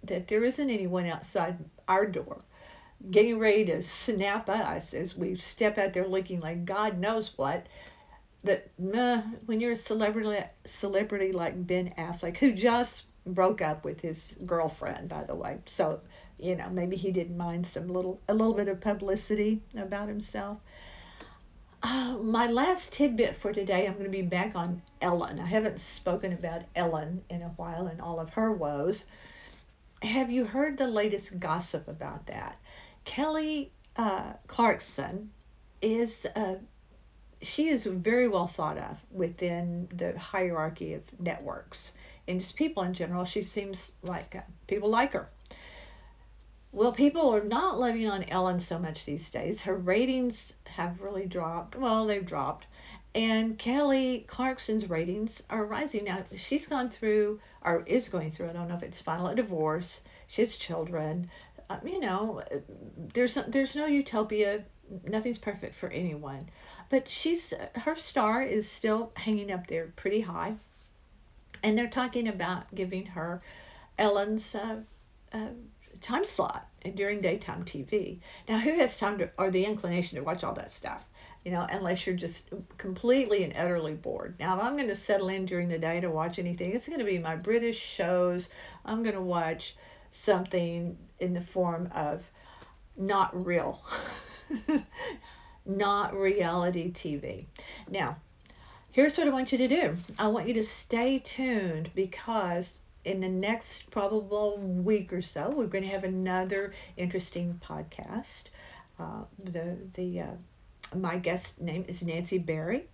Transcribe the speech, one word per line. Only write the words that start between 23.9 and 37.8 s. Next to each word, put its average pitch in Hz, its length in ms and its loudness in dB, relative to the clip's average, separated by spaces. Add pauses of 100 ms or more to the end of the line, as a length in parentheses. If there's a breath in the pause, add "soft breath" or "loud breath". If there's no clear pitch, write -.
gonna 196 140 -4
be 190 100 -2
back 185 340 0
on 175 280 -2 (180)
Ellen. 175 400 0
I 175 60 -4
haven't 214 340 2
spoken 180 540 -2
about 170 260 -4 (160)
Ellen 170 540 0
in 175 100 -4
a 170 160 -8
while 170 300 -4
and 165 160 -6
all 165 180 -4
of 160 140 -6
her 220 180 4
woes. 156 540 0 (960 loud breath)
Have 240 280 0
you 247 140 2
heard 269 320 0
the 269 100 2
latest 202 540 0
gossip 170 480 -2
about - 380 -10
that? - 320 -8 (480 loud breath)
Kelly, 311 680 0 (240)
uh, 208 380 0 (120)
Clarkson 208 840 2 (500)
is, 226 460 2 (100)
uh, 190 200 0 (840)
she 311 300 0
is 247 160 2